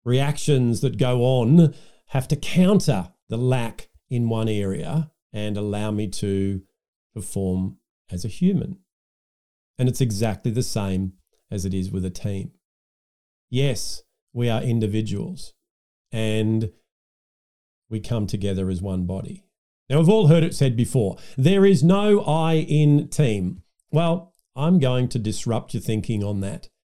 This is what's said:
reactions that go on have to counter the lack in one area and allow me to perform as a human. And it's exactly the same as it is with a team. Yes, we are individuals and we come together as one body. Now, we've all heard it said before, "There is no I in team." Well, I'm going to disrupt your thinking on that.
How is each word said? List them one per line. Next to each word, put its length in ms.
reactions 760
that 180
go 240
on 520
have 220
to 80
counter 760
the 80
lack 520
in 200
one 200
area 600
and 240
allow 360
me 160
to 540
perform 640
as 140
a 40
human. 500
And 100
it's 120
exactly 500
the 140
same 480
as 120
it 80
is 200
with 120
a 60
team. 400
Yes, 540
we 160
are 140
individuals 920
and 600
we 120
come 260
together 440
as 120
one 240
body. 380
Now, 100
we've 100
all 200
heard 160
it 100
said 220
before, 400
"There 300
is 160
no 380
I 340
in 540
team." 540
Well, 420
I'm 240
going 300
to 100
disrupt 560
your 60
thinking 420
on 200
that. 260